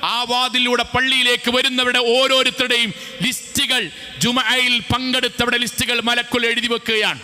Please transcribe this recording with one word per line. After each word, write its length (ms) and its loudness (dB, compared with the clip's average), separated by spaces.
ആ 240 -2
വാതിലൂടെ 540 2
പള്ളിയിലേക്ക് 720 2
വരുന്നവരുടെ 420 2
ഓരോരുത്തരുടെയും 960 2
ലിസ്റ്റുകൾ, 680 -2
ജുമഅയിൽ 640 2
പങ്കെടുത്തവരുടെ 800 0
ലിസ്റ്റുകൾ 420 -2
മലക്കുകൾ 460 0
എഴുതി 200 0
വെക്കുകയാണ്. 580 0